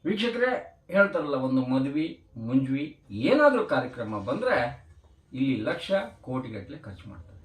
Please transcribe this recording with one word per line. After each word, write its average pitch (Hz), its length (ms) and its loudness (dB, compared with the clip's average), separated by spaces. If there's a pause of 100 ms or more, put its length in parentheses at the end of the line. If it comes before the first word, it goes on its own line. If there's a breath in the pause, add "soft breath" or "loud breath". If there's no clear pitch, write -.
ವೀಕ್ಷಕರೇ, 233 840 -2
ಹೇಳ್ತಾರಲ್ಲ, 160 440 4
ಒಂದು 131 260 2
ಮದುವೆ, 165 580 -2 (180)
ಮುಂಜಿ 135 760 -2
ಏನಾದ್ರೂ 233 540 4
ಕಾರ್ಯಕ್ರಮ 110 540 -2
ಬಂದ್ರೆ 175 680 -2 (480)
ಇಲ್ಲಿ 131 280 0
ಲಕ್ಷ 104 300 -4 (300)
ಕೋಟಿಗಟ್ಟಲೆ 127 560 -8
ಖರ್ಚು 101 320 -16
ಮಾಡ್ತಾರೆ. 85 360 -18